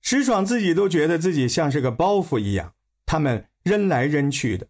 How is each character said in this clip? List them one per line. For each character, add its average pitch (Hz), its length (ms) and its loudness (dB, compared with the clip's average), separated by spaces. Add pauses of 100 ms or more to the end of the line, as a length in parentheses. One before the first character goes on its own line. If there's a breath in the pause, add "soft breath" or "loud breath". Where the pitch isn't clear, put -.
石 269 240 0
爽 220 200 2
自 233 160 0
己 180 140 2
都 196 140 2
觉 160 180 2
得 170 100 0
自 170 160 0
己 135 160 0
像 151 220 0
是 143 100 -2
个 127 120 -2
包 190 240 0
袱 180 220 -2
一 101 160 -2
样， 90 200 -6 (320)
他 156 140 0
们 120 280 -2 (140)
扔 202 240 0
来 139 180 2
扔 143 240 0
去 123 300 -2
的。 - 120 -10